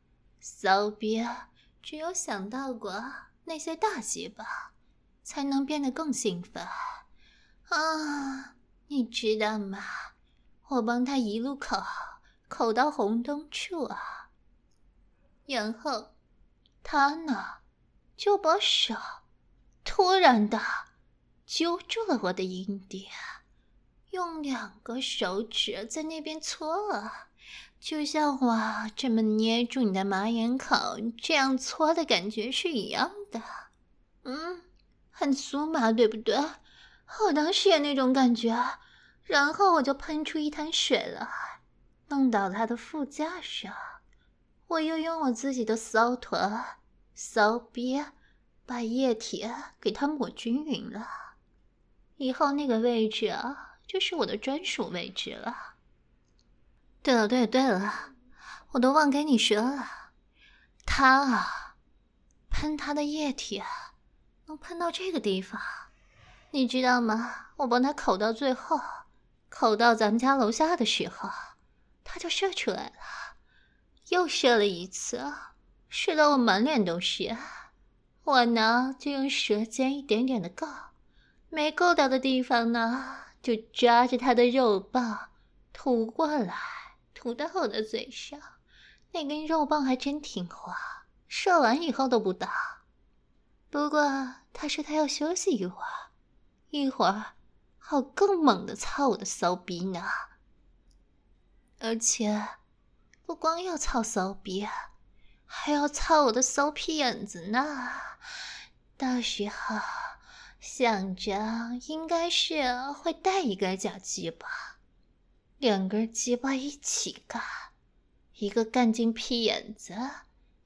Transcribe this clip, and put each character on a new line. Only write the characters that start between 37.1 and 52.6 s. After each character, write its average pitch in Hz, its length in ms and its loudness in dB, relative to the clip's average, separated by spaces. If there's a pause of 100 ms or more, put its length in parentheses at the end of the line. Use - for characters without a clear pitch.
我 349 60 4
当 302 200 2
时 - 160 2
也 330 100 8
那 285 140 0
种 262 200 4
感 262 200 6
觉， 233 240 0 (680)
然 294 280 4
后 381 220 6
我 302 80 6
就 277 100 2
喷 302 320 -6
出 - 140 -4
一 302 100 0
滩 302 240 -6
水 - 320 2
来， - 240 -8 (800)
弄 269 220 2
到 196 180 2
他 208 180 -2
的 233 100 -4
副 294 280 -8
驾 320 360 -6
上。 - 340 -10 (920)
我 330 120 0
又 320 160 -2
用 320 260 -2
我 262 100 2
自 269 200 -4
己 247 120 -2
的 220 120 0
骚 226 380 2
臀、 214 480 -2 (500)
骚 220 460 2
逼 254 460 -4 (600)
把 240 180 -6
液 247 300 2
体 220 380 -6 (300)
给 196 100 0
他 240 160 0
抹 277 240 -2
均 254 340 -2
匀 277 280 -4
了， 208 160 -10 (1080)
以 262 160 0
后 277 200 2
那 285 160 0